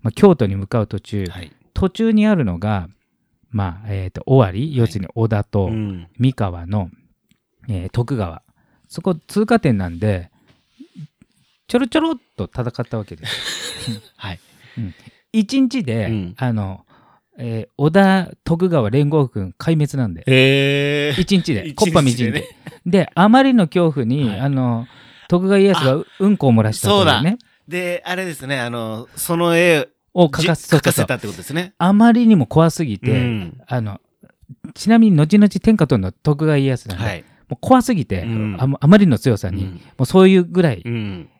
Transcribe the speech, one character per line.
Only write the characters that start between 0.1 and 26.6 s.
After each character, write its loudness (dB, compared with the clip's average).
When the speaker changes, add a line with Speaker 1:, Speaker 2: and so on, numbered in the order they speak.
Speaker 1:
京 6
都 0
に -2
向 -6
か -2
う -2
途 -8
中、 -8
Speaker 2:
は -10
い。 -18
Speaker 1:
途 -2
中 0
に 4
あ 2
る 0
の -4
が、 -4
ま -6
あ、 -12
え -6
ー -8
と、 -14
尾 4
張、 6
Speaker 2:
は -4
い。 -6
Speaker 1:
要 2
す -6
る -6
に -12
織 -2
田 -2
と -2
Speaker 2:
う -4
ん。 -8
Speaker 1:
三 0
河 -6
の、 -6
え -6
ー、 -10
徳 -4
川。 -8
そ -12
こ -2
通 -4
過 2
点 0
な -4
ん -10
で、 -4
ち -2
ょ 4
ろ 0
ち -6
ょ 2
ろ -2
っ -4
と -6
戦 -8
っ -8
た -8
わ -8
け -16
で -20
す。 -12
Speaker 2:
<laughs> -20
は -12
い。 -14
Speaker 1:
う -8
ん。 -8
一 0
日 -2
で、 -2
Speaker 2:
う -4
ん。 -6
Speaker 1:
あ -4
の、 -6
え -8
ー、 -20
織 0
田、 4
徳 -2
川 0
連 0
合 0
軍 -8
壊 -2
滅 -2
な -2
ん -6
で。 -16
Speaker 2:
へ 2
ー。 -2
Speaker 1:
一 0
日 -2
で。 -6
Speaker 2:
一 -12
日 2
で 0
ね。 -
Speaker 1:
木 -
っ -6
端 2
み 2
じ -2
ん -4
で。 -6
で、 0
あ 4
ま 6
り 4
の 2
恐 2
怖 -2
に、 0
Speaker 2:
は -4
い。 -8
Speaker 1:
あ -2
の、 -2
徳 0
川 4
家 6
康 2
が 2
う-、 -2
Speaker 2:
あ、 0
Speaker 1:
う 4
ん 4
こ 0
を 6
漏 4